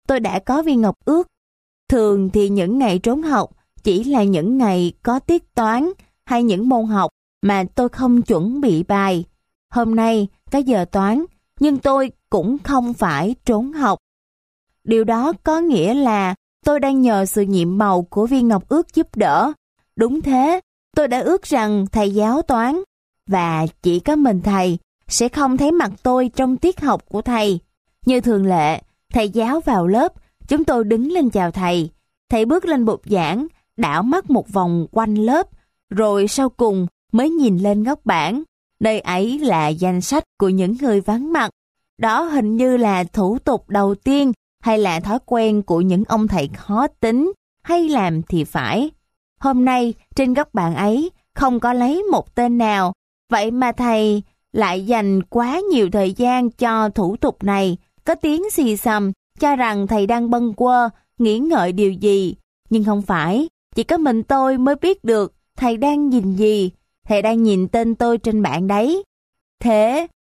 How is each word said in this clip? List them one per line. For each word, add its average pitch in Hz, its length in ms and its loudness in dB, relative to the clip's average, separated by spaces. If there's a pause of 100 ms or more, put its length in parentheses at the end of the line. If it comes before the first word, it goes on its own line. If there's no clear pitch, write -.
tôi 269 120 0
đã 190 200 -2
có 269 220 -2
viên 285 200 2
ngọc 214 140 0 (100)
ước. 311 220 0 (600)
Thường 208 400 2
thì 202 200 2
những 202 280 0
ngày 208 220 0
trốn 247 220 -2
học 277 300 -2 (320)
chỉ 202 200 0
là 262 200 0
những 202 340 0
ngày 185 360 0 (100)
có 240 160 -2
tiết - 360 -4
toán 240 340 0 (360)
hay 240 180 0
những 220 260 0
môn 226 160 2
học 202 260 0 (300)
mà 196 220 0 (120)
tôi 247 140 0
không 240 320 2
chuẩn 226 400 0
bị 180 220 2
bài. 196 420 0 (480)
Hôm 226 220 0
nay 226 320 2 (240)
có 277 80 0
giờ 240 260 0
toán, 214 400 0 (340)
nhưng 285 180 2
tôi 269 340 0 (180)
cũng 220 340 0
không 240 300 -2
phải 180 420 -2 (100)
trốn 240 260 -2
học. 262 280 -2 (840)
Điều 226 200 2
đó 233 300 0 (100)
có 320 160 0
nghĩa 233 340 2
là 208 420 0 (300)
tôi 294 140 2
đang 269 220 2
nhờ 208 240 2
sự 202 160 -2
nhiệm 190 360 0
màu 196 240 2
của 208 260 -2
viên 247 200 2
ngọc 202 220 0
ước 320 240 -2
giúp 320 220 -2
đỡ. 202 380 0 (420)
Đúng 247 260 0
thế, 294 400 2 (340)
tôi 294 120 2
đã 247 120 -2
ước 370 240 0
rằng 208 480 0
thầy 202 220 0
giáo 220 280 0
toán, 269 400 -2 (460)
và 170 380 0 (160)
chỉ 175 180 0
có 294 160 0
mình 247 260 2
thầy, 185 360 0 (300)
sẽ 240 220 -2
không 262 280 0
thấy 285 140 2
mặt 294 200 2 (120)
tôi 254 320 2
trong 254 220 0
tiết - 240 0
học 247 280 0
của 208 120 -4
thầy. 214 380 0 (460)
Như 247 160 2
thường 208 240 2
lệ, 160 360 0 (320)
thầy 220 160 0
giáo 233 300 -2
vào 202 280 0
lớp, 247 260 2 (340)
chúng 302 160 0
tôi 247 200 0
đứng 233 280 0
lên 330 180 0
chào 180 220 -2
thầy. 175 380 -2 (400)
Thầy 226 160 2
bước 339 200 0
lên 277 200 0
bục 214 200 -2
giảng, 196 420 -2 (300)
đảo 180 260 -2
mắt 320 260 -2
một 226 200 0
vòng 175 420 0
quanh 220 240 -2
lớp, 247 320 0 (420)
rồi 202 380 0
sau 262 220 0
cùng 190 380 0 (240)
mới 254 180 2
nhìn 269 280 2
lên 202 260 0
góc 285 220 -4
bảng. 185 380 -2 (360)
Nơi 220 200 0
ấy 214 400 -2
là 170 280 2
danh 180 340 0
sách 294 220 -2 (160)
của 196 100 4
những 190 320 0
người 214 200 2
vắng 240 320 -2
mặt. 254 160 -2 (480)
Đó 226 240 0
hình 254 360 -2
như 254 200 2
là 202 260 0
thủ 202 360 -2
tục - 300 -2
đầu 202 260 0
tiên 277 360 0 (320)
hay 220 140 0
là 180 220 0
thói 202 260 -4
quen 220 360 0
của 170 200 0
những 185 260 2
ông 220 200 0
thầy 175 200 -2
khó 214 400 -4
tính 262 440 -2 (320)
hay 330 260 0
làm 180 320 -2
thì 165 220 -2
phải. 165 480 -4 (480)
Hôm 254 260 2
nay 247 280 0 (220)
trên 262 180 0
góc 294 200 -2
bảng 170 220 -2
ấy 220 360 0 (220)
không 247 260 0
có 240 140 0
lấy 262 300 0
một 330 320 -2
tên 240 220 0
nào, 202 360 0 (380)
vậy 220 200 -2
mà 247 200 -2
thầy 220 520 0 (300)
lại 190 320 -2
dành 202 380 0
quá 247 380 -2 (100)
nhiều 220 200 2
thời 196 220 0
gian 247 360 0
cho 226 400 -2
thủ 202 280 -2
tục - 260 -4
này. 190 340 0 (260)
Có 330 120 0
tiếng 330 340 -2
xì 233 280 0
xầm, 208 340 -2 (280)
cho 285 160 2
rằng 214 320 -2
thầy 202 200 0
đang 233 220 -2
bâng 240 240 0
quơ, 247 360 2 (280)
nghĩ 220 220 0
ngợi 254 320 0
điều 196 200 2
gì. 196 440 0 (340)
Nhưng 220 140 2
không 208 180 0
phải, 190 460 -2 (280)
chỉ 233 80 -2
có 339 140 0
mình 247 260 0
tôi 269 340 0
mới 269 180 2
biết 370 280 -2
được 220 300 0 (240)
thầy 233 200 -2
đang 294 320 0
nhìn 190 260 0
gì. 208 360 2 (360)
Thầy 208 140 2
đang 226 220 2
nhìn 190 240 2
tên 226 280 0
tôi 233 220 0
trên 220 240 -2
bảng 175 260 -2
đấy. 247 360 0 (560)
Thế 240 480 2 (180)